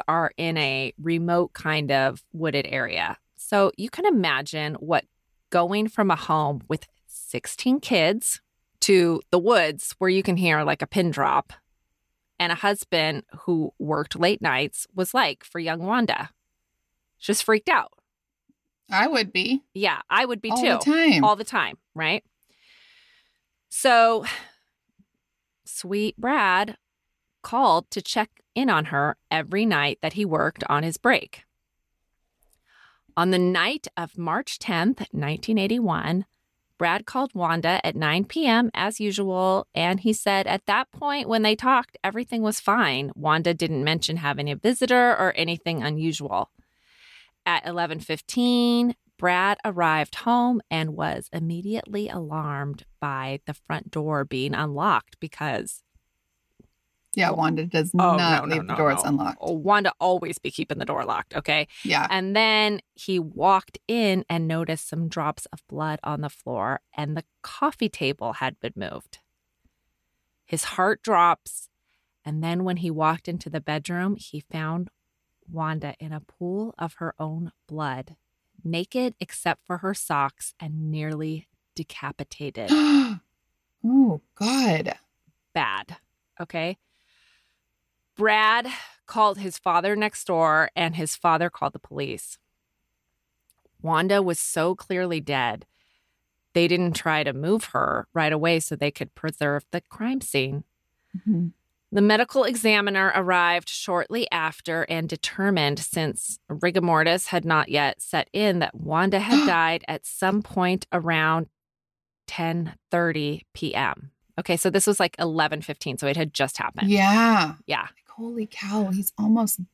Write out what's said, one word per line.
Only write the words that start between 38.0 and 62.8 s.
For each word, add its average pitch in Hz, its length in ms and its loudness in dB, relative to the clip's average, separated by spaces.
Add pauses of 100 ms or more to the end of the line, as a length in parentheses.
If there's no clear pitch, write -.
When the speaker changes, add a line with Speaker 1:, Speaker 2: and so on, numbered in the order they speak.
Speaker 1:
P 320 220 -4
M 233 300 4
as 208 240 -4
usual, 190 720 0
and 180 280 0
he 220 120 2
said 196 320 0
at - 220 -2
that 220 240 0
point 285 360 -4
when 226 140 2
they 214 140 4
talked, 254 480 0
everything 226 400 -4
was 214 160 0
fine. 156 560 0
Wanda 160 400 2
didn't 156 280 -2
mention 160 340 0
having 143 300 -2
a 143 80 -4
visitor 247 580 4
or 185 220 2
anything 165 460 -2
unusual. 151 680 -2 (960)
At 175 180 0
eleven 170 340 -2
fifteen, 240 960 2 (220)
Brad 180 480 2
arrived 165 480 0
home 240 560 2
and 160 260 -2
was - 380 -4
immediately 202 760 -6
alarmed 147 760 -6 (140)
by 135 480 -6
the 147 80 -8
front - 340 -10
door 151 360 -2
being 135 280 -4
unlocked 147 640 -2
because - 640 -8 (1300)
Speaker 2:
Yeah, 185 160 2
Wanda 160 340 0
does 165 300 0
Speaker 1:
Oh, 175 200 6
Speaker 2:
not 165 280 2
Speaker 1:
no, - 20 -8
no, 151 100 -2
Speaker 2:
leave 120 120 -4
the 120 60 -4
Speaker 1:
no, - 40 -4
Speaker 2:
doors 147 260 2
Speaker 1:
no. - 60 -2
Speaker 2:
unlocked. - 320 -2
Speaker 1:
Oh, 170 120 -4
Wanda 185 460 2
always 170 380 0
be - 140 -8
keeping - 260 -6
the - 80 -6
door - 180 -2
locked, - 320 -6
okay? 151 320 -2 (160)
Speaker 2:
Yeah. 160 280 0
Speaker 1:
And 190 240 -2
then 214 440 2 (140)